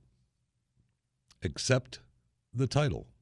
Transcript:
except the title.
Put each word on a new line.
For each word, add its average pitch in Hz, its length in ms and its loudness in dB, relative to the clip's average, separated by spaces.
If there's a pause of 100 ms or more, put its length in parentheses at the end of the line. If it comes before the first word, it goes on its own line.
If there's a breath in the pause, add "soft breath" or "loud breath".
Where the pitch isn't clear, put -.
(1400)
except - 580 -2 (540)
the 123 140 0
title. 117 400 0 (140)